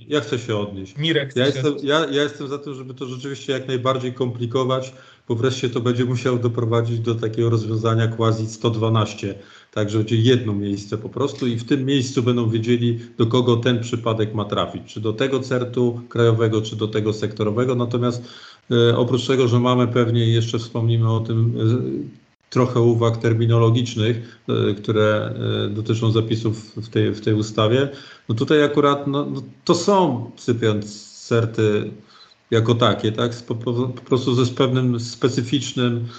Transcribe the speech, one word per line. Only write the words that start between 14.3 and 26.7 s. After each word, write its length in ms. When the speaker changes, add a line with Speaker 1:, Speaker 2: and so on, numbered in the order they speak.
Speaker 1:
ma 100
trafić, 380
czy 60
do 120
tego 280
certu 680
krajowego, 540
czy 140
do 120
tego 240
sektorowego. 640
Natomiast, 480
e, 260
oprócz 300
tego, 220
że 120
mamy 280
pewnie, 380
jeszcze 320
wspomnimy 540
o 80
tym, 340
e, 140
trochę 300
uwag 360
terminologicznych, 1200
e, 260
które, 600
e, 20
dotyczą 420
zapisów 640